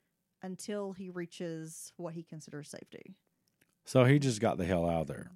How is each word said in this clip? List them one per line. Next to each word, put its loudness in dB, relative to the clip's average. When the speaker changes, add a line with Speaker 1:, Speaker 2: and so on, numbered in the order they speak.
Speaker 1:
until -6
he -12
reaches -8
what -8
he -10
considers -14
safety. -16
Speaker 2:
So 6
he 8
just 2
got 2
the 0
hell 4
out 2
of -2
there. -10